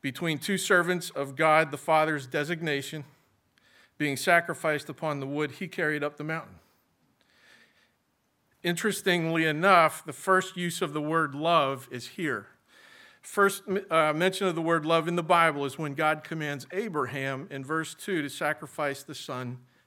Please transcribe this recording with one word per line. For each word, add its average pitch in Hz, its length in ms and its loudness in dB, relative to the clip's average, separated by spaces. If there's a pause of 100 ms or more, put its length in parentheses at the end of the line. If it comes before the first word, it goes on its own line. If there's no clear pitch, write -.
between 151 360 -4
two 196 180 -2
servants 175 540 2
of 139 260 -6
God 156 340 6
the 143 60 -8
Father's 156 500 2
designation, 151 760 -4 (960)
being 143 180 0
sacrificed 165 720 2
upon 147 320 -6
the 135 60 -8
wood 143 260 -4
he 180 160 -10
carried 151 340 -2
up 147 140 -6
the 151 80 -10
mountain. 151 300 -8 (2000)
Interestingly 170 840 0
enough, 160 580 4
the 151 120 -12
first 185 420 0
use 175 240 -4
of 147 140 -4
the 151 80 -2
word 151 320 0
love 143 560 2
is 123 180 -10
here. 135 380 -4 (760)
First, 196 420 2 (280)
uh, 156 240 4
mention 185 320 0
of 175 80 0
the 165 80 -4
word 160 240 2
love 160 200 4
in 170 100 -2
the 175 60 0
Bible 160 440 4
is 135 120 -6
when 156 140 -4
God 156 320 0
commands 147 480 -6
Abraham 139 800 -4
in 139 120 -8
verse 156 320 -4
two 180 280 -4
to 143 80 -6
sacrifice 147 720 -4
the 151 120 -14
son 127 440 -8 (280)